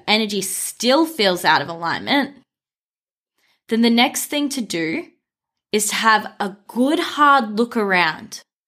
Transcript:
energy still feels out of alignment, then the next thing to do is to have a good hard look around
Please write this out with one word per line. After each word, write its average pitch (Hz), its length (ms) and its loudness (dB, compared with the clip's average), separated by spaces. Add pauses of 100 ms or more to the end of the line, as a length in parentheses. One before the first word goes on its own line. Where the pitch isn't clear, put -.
energy 208 340 0
still 262 640 0
feels 196 400 0
out 151 180 4
of 147 60 -8
alignment, 170 680 -2 (1300)
then 226 140 2
the 233 80 4
next 240 360 2
thing 285 240 -2
to 277 100 -4
do 175 480 -4 (640)
is 208 140 0
to - 80 -4
have 214 460 2
a 202 160 -4 (100)
good 277 320 0
hard 277 580 2
look 240 200 -2
around 180 640 -2 (240)